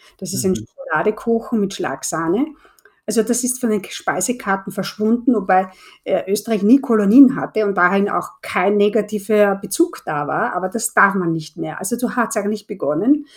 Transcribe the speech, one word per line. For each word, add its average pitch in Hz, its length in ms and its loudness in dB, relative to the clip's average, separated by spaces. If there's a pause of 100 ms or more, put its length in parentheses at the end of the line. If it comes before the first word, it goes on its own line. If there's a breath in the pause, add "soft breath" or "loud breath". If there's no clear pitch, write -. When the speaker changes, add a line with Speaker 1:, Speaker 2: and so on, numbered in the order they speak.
(200 soft breath)
Speaker 1:
Das 190 160 -10
ist 160 100 -4
ein 190 60 2
Speaker 2:
Mhm. 185 60 0
Speaker 1:
Schokoladekuchen 214 1040 -4
mit 196 140 -2
Schlagsahne. 170 760 -4 (600 soft breath)
Also 220 140 0
das 233 220 -2
ist 247 160 -6
von 233 100 0
den 208 140 -2
Speisekarten 196 880 -4
verschwunden, 226 600 0
wobei, 190 380 2 (320 loud breath)
äh, - 260 -2
Österreich 202 360 -2
nie 247 160 6
Kolonien 226 560 6
hatte 214 280 -2
und 202 120 -2
dahin 190 340 2
auch 175 200 -4 (120)
kein 202 340 0
negativer 208 800 2
Bezug 190 500 -2
da 147 220 -4
war, 160 280 -2
aber 180 140 -2
das 220 240 -6
darf 196 220 4
man 175 180 0
nicht 160 240 -6
mehr. 160 220 -8
Also 214 180 -4
so 233 200 -4
hat's 226 200 -2
eigentlich 208 300 -4
begonnen 247 600 0 (100 loud breath)